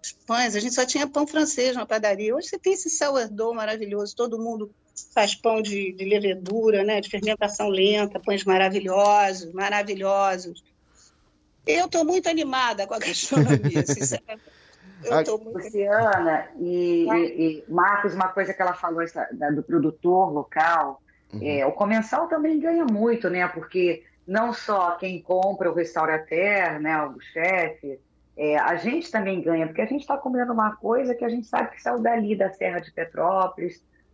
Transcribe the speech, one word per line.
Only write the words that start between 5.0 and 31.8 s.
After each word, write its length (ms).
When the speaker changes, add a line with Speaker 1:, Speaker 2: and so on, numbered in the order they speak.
Speaker 1:
faz 220
pão 260
de, 320
de 140
levedura, 760
né, 200
de 80
fermentação 580
lenta, 500
pães 260
maravilhosos, 1080
maravilhosos. 1120
Eu 200
tô 160
muito 280
animada 560
com 80
a 40
gastronomia, 840
<laughs> 20
sinceramente. 560
Eu 140
Speaker 2:
A 60
Speaker 1:
tô 120
muito 220
Speaker 3:
Luciana 880
e, 480
Speaker 1:
Tá. 120
Speaker 3:
e, 500
e 20
Marcos, 440
uma 140
coisa 260
que 80
ela 100
falou, 300
essa, 300
da, 180
do 120
produtor 720
local, 680
Speaker 2:
Uhum. 120
Speaker 3:
é, 200
o 60
comensal 560
também 320
ganha 260
muito, 460
né? 160
Porque 560
não 260
só 440
quem 260
compra 480
o 40
restaurateur, 1040
né, 240
o 160
chefe, 800
é, 220
a 160
gente 380
também 280
ganha, 260
porque 160
a 40
gente 180
tá 140
comendo 340
uma 220
coisa 400
que 100
a 40
gente 180
sabe 240
que 100